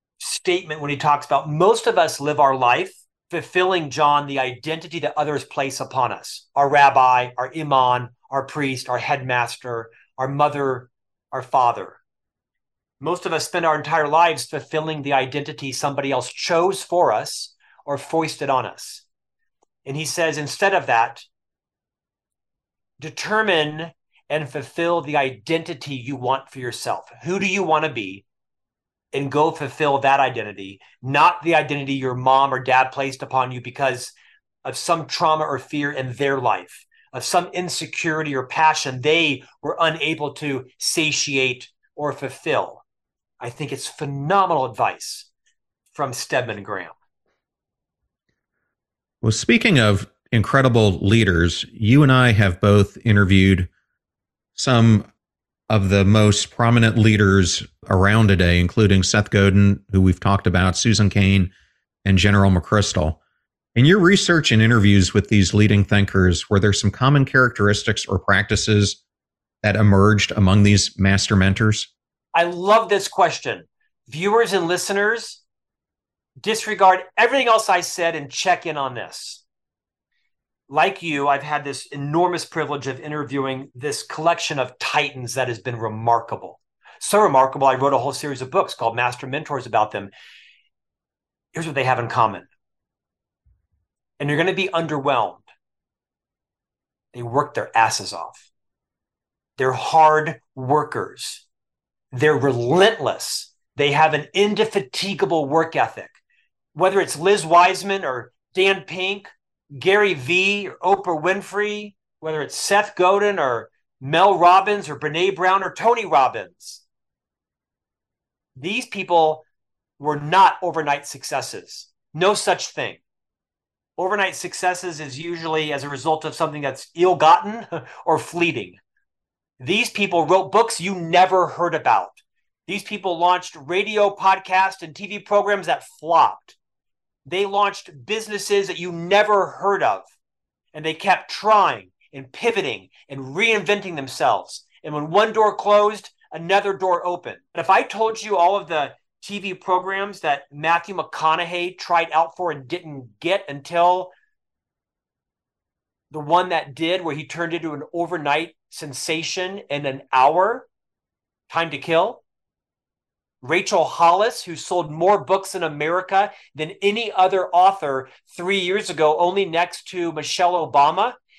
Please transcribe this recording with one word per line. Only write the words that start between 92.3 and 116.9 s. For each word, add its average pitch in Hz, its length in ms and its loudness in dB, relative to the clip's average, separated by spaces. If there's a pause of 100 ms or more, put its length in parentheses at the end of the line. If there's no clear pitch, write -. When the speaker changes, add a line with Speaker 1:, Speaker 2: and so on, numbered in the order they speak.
Speaker 1:
And 147 120 -4
you're 147 80 0
gonna 180 160 0
be 185 140 -4
underwhelmed. 143 760 -2 (1700)
They 120 100 -14
work 131 300 -2
their - 240 -6
asses 107 380 0
off. - 360 -16 (1080)
They're 131 160 0
hard 156 640 2 (140)
workers. 131 920 -4 (640)
They're 139 280 2
relentless. 135 1160 0 (240)
They 143 160 0
have 151 220 2
an 143 180 -6
indefatigable 196 1160 -2
work 160 300 -2
ethic. 113 320 -4 (640)
Whether 185 300 0
it's - 160 -6
Liz 180 260 0
Wiseman 185 580 2
or 127 300 -8 (220)
Dan 190 300 0
Pink, 190 440 -8 (500)
Gary 196 360 2
Vee 180 560 -2
or - 80 -18
Oprah 185 440 -2
Winfrey, 208 760 -4 (240)
whether 156 200 -6
it's 135 160 -10
Seth 208 400 0
Godin 196 420 2
or 123 300 -2 (320)
Mel 165 380 2
Robbins 190 500 4
or 139 100 -10
Brene 160 380 -2
Brown 185 260 0
or 175 120 -8
Tony 226 320 0
Robbins, 127 760 -2 (1800)